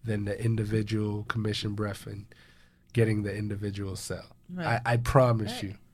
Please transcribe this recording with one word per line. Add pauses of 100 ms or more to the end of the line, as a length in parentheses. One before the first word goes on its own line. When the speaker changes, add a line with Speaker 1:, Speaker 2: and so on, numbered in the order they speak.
Speaker 1:
than
the
individual
commission
breath
and (680)
getting
the
individual
sell. (260)
Speaker 2:
Right.
Speaker 1:
I,
I
promise
Speaker 2:
Right.
Speaker 1:
you. (200)